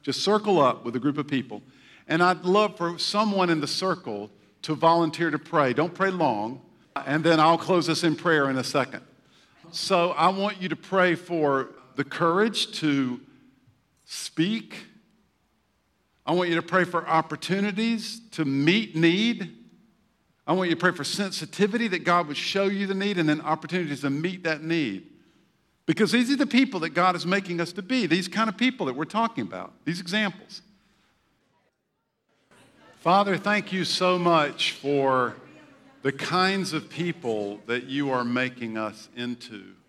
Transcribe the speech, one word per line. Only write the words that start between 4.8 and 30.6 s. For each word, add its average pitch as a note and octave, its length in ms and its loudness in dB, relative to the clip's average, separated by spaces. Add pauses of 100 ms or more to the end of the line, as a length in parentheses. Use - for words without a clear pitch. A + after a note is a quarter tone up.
to D3 80 -2
pray. D3 340 2
Don't E3 220 0
pray F#3+ 160 0
long, C3 520 -2 (440)
and D3 160 0
then D#3+ 160 6
I'll D#3+ 200 6
close F3 300 0
us D#3 140 0
in D#3+ 140 2
prayer D3+ 340 2
in C3 80 -2
a B2+ 60 -4
second. B2+ 380 -2 (680)
So F3 380 0
I D#3+ 180 2
want G3 320 -2
you F#3 100 -4
to D#3 60 -4
pray F3+ 380 2
for D3 560 -2 (260)
the C#3+ 80 -2
courage F3 760 0
to C3+ 400 0 (840)
speak. - 840 -6 (1400)
I D3+ 60 -2
want F3 160 2
you E3+ 80 2
to E3+ 60 0
pray F3+ 220 2
for E3+ 220 -2
opportunities G3 1120 -2 (120)
to D#3 120 -2
meet D#3 520 2
need. F#3 600 2 (880)
I D3+ 60 0
want F#3 180 2
you D#3 40 2
to D#3+ 60 -6
pray F3+ 120 4
for D#3+ 120 -6
sensitivity G3+ 840 -2
that E3+ 160 -4
God F3 220 4
would C#3+ 100 -8
show - 280 -2
you G3 220 0
the F#3+ 80 -4
need G3 240 -2
and D#3 100 2
then D3+ 120 2
opportunities D3+ 600 -4
to C#3 100 -2
meet F3 340 -4
that D#3 180 -4
need. D3+ 440 -2 (800)
Because E3 260 2
these A#3+ 180 2
are C#4+ 60 2
the B3+ 100 2
people F#3+ 340 2
that E3 100 -4
God F3 260 2
is D3 80 -8
making F3+ 360 -2
us E3+ 120 -4
to G#3 100 -10
be, A#3 240 -2
these F3+ 220 0
kind A3 200 0
of G3+ 80 -6
people B3 300 0
that B2+ 80 -2
we're D3+ 100 -4
talking A3 380 -2
about, F#2 300 -10 (120)
these F3 160 -4
examples. G3 640 -4 (2250)